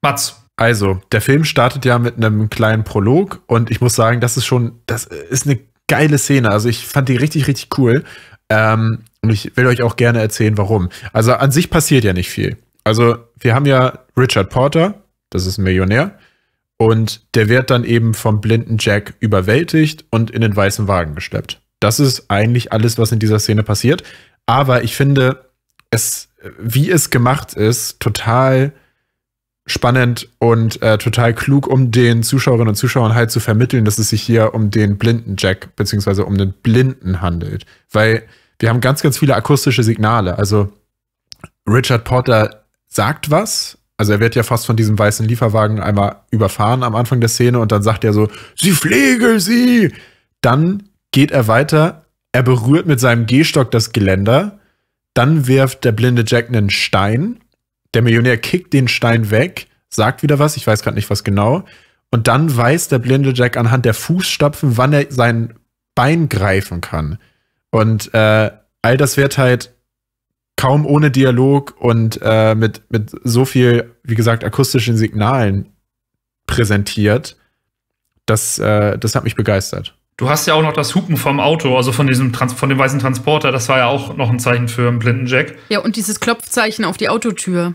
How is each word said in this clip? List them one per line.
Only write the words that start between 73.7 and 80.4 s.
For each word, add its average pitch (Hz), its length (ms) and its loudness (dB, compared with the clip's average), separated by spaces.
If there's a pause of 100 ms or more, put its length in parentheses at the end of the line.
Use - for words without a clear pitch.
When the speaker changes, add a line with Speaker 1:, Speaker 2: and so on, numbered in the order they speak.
Speaker 2:
wie 117 140 -4
gesagt, 113 260 0
akustischen 120 540 -2
Signalen 107 720 -2 (800)
präsentiert. 104 880 0 (920)
Das, - 320 -2
äh, 104 400 0
das 110 160 -4
hat - 80 -2
mich 113 140 -6
begeistert. 101 580 -4 (220)
Speaker 1:
Du 127 120 -4
hast 151 200 -2